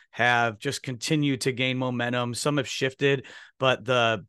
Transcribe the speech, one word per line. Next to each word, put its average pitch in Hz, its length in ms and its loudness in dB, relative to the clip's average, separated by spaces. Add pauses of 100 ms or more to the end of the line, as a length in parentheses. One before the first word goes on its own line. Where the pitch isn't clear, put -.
(120)
have 117 480 2
just 139 220 -6
continued 139 600 -2
to 135 100 0
gain 127 260 -2
momentum. 123 560 -2
Some 147 240 -2
have 131 100 -2
shifted, 139 580 0 (340)
but 131 240 2
the 113 460 2